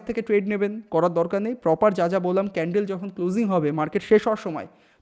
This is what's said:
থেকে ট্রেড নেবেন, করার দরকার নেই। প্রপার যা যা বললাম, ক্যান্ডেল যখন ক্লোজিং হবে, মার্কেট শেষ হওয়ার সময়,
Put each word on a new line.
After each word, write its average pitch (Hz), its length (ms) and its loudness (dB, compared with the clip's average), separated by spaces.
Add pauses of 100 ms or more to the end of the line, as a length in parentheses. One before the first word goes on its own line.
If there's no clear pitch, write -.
থেকে 226 160 -4
ট্রেড 208 260 0
নেবেন, 208 320 -2 (100)
করার 165 240 2
দরকার 175 280 0
নেই। 233 120 -4
প্রপার 190 400 2
যা 175 140 2
যা 185 120 0
বললাম, 190 280 0
ক্যান্ডেল 180 380 -2
যখন 190 220 -6
ক্লোজিং 185 400 -2
হবে, 156 240 2
মার্কেট 156 300 -2
শেষ 214 220 4
হওয়ার 220 120 0
সময়, 156 300 -8 (360)